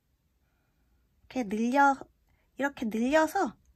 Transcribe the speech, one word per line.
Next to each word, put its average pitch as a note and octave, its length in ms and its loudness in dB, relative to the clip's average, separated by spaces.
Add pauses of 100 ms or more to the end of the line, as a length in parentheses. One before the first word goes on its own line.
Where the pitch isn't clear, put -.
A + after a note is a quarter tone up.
(1200)
이렇게 B3+ 280 -8
늘려, B3 480 2 (640)
이렇게 C#4 260 -6
늘려서 C#4 720 0 (180)